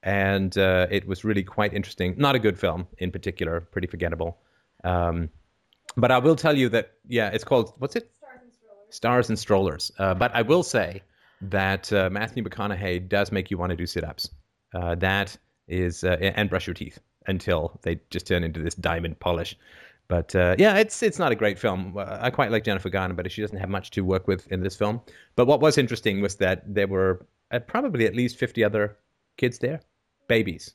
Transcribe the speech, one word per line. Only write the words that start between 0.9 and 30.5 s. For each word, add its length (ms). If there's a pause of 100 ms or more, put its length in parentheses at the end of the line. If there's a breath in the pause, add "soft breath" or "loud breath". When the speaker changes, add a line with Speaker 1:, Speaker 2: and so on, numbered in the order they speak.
Speaker 1:
it 160
was 180
really 180
quite 300
interesting. 460
Not 160
a 40
good 200
film 280 (120)
in 120
particular, 520
pretty 240
forgettable. 520 (460)
Um, 460 (640)
but 140
I 80
will 180
tell 200
you 140
that, 220 (160)
yeah, 220
it's 140
called, 340
what's 180
it? 220
Speaker 2:
Stars 240
and 100
Strollers. 420
Speaker 1:
Stars 360
and 80
Strollers. 600
Uh, 160
but 200
I 80
will 200
say 400 (380 soft breath)
that, 540
uh, 160
Matthew 340
McConaughey 640
does 240
make 180
you 60
wanna 200
do 100
sit-ups. 440 (440)
Uh, 220
that 400 (300)
is, 380
uh, 160
a-, 180
and 120
brush 160
your 80
teeth 240 (280)
until 560
they 180 (100)
just 160
turn 180
into 160
this 140
diamond 440
polish. 380 (520 loud breath)
But, 280
uh, 200
yeah, 200
it's, 260
it's 160
not 140
a 20
great 240
film. 400
Uh, 220
I 100
quite 220
like 100
Jennifer 260
Garner, 260
but 180
she 80
doesn't 180
have 100
much 220
to 120
work 260
with 240
in 100
this 140
film. 240 (340 loud breath)
But 120
what 140
was 180
interesting 420
was 160
that 260 (100)
there 140
were, 400 (240)
uh, 80
probably 480
at 80
least 240
fifty 240
other 340 (400)
kids 220
there. 220 (480)
Babies. 460